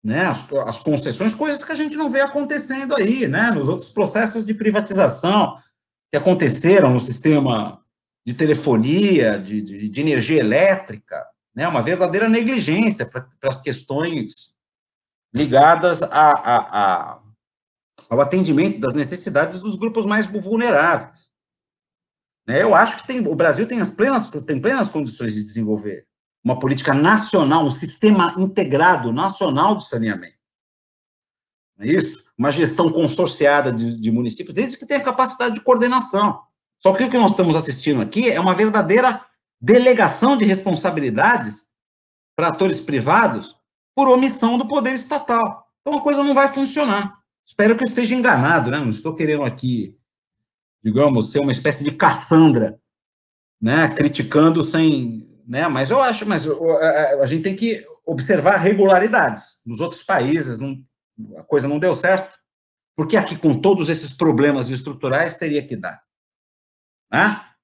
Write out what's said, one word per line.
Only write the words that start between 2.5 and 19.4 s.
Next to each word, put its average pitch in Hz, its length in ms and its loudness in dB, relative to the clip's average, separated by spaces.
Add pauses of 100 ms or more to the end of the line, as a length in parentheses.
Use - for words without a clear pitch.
aí, 240 320 0
né, 190 260 0
nos 143 180 -2
outros 185 200 -6
processos 214 540 -2
de 214 100 -4
privatização 202 1040 0 (540)
que 147 60 -2
aconteceram 170 760 4
no 123 60 2
sistema 127 800 -2 (460)
de 120 60 -8
telefonia, 139 1040 2
de, 101 220 -6
de, 101 260 -10
de 135 140 -6
energia 147 400 0
elétrica, 120 840 0 (300)
né, 135 140 -4
uma 131 120 -2
verdadeira 180 460 0
negligência 220 840 0
pra, 127 120 -10 (180)
pras 131 220 -6
questões 143 960 -8 (760)
ligadas 151 720 4
a, 151 280 4
a, 120 260 0
a, 98 640 -2 (880)
ao 117 100 0
atendimento 156 600 0
das 127 120 -4
necessidades 165 680 -4